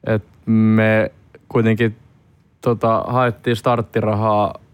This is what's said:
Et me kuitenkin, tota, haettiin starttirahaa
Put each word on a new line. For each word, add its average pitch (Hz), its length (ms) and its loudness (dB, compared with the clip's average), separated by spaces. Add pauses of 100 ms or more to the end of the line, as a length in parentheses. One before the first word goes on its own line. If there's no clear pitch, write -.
Et 107 200 -2 (220)
me 110 640 2 (380)
kuitenkin, 113 480 0 (640)
tota, 113 460 -2
haettiin 123 500 -2
starttirahaa 107 1000 -2 (180)